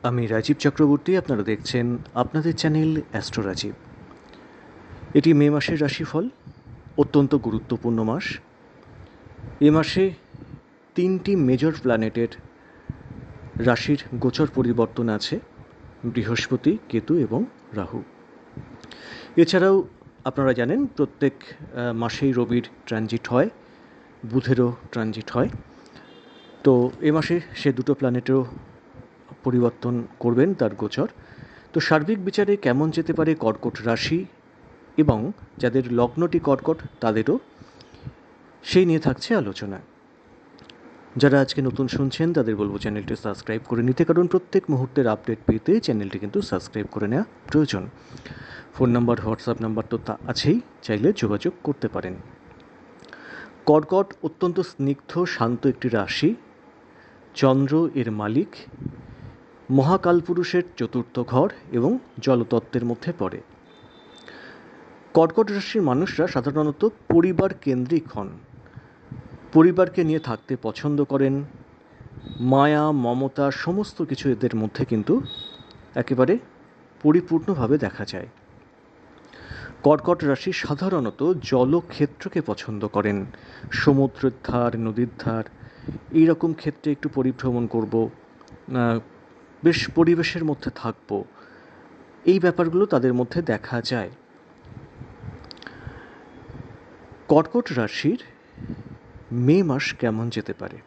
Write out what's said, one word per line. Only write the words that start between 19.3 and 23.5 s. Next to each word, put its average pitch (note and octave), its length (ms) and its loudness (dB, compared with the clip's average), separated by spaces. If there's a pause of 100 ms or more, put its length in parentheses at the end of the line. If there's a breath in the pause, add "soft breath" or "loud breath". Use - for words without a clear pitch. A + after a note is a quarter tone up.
এছাড়াও F#3 520 4 (380)
আপনারা C3 280 0
জানেন C#3+ 320 0
প্রত্যেক, - 480 -2
আহ, A#2+ 600 -8
মাসেই A#2 380 -2
রবির A#2+ 380 0 (160)
ট্রানজিট A2 420 -4
হয়, C#3 220 4 (760 loud breath)